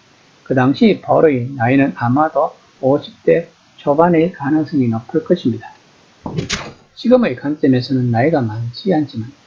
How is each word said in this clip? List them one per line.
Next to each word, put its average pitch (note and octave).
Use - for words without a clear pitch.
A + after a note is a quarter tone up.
그 -
당시 C#3
바울의 C#3
나이는 C3+
아마도 D3
오십 C#3
대 E3
초반일 D#3+
가능성이 C#3+
높을 A#2
것입니다. -
지금의 A#3
관점에서는 B2+
나이가 C3+
많지 A#2
않지만 C3+